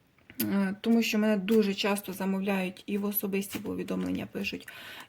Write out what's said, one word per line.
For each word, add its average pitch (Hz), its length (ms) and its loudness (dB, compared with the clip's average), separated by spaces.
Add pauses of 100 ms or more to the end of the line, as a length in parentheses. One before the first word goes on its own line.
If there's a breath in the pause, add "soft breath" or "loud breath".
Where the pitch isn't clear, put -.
(420)
Е, 196 380 0
тому 233 220 4
що 220 160 2
мене 214 180 4
дуже 196 380 4
часто 202 380 0
замовляють 190 760 -2
і 202 120 0
в 202 60 -2
особисті 196 540 -2
повідомлення 185 680 -2
пишуть, - 420 -6 (400 loud breath)